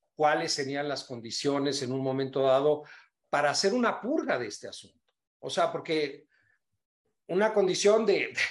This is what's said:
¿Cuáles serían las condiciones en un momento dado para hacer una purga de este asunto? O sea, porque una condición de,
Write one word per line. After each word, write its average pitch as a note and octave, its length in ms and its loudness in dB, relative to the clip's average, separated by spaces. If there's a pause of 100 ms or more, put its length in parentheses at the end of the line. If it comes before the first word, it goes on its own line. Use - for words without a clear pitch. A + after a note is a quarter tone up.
(140)
¿Cuáles D#3 380 2
serían C#3+ 360 -4
las C3+ 160 -6
condiciones C#3 800 -4
en B2 100 -4
un C3+ 100 -2
momento C3+ 400 -2
dado C#3+ 420 4 (460)
para D3 200 2
hacer G3 240 0
una A#3 260 0
purga B3 380 -2
de A#2 100 -6
este G#2 200 -14
asunto? - 320 -18 (380)
O C#3 120 -10
sea, E3+ 220 0
porque D3+ 540 -4 (1040)
una G#3 260 2
condición G3+ 500 4
de, D#3+ 300 0 (160)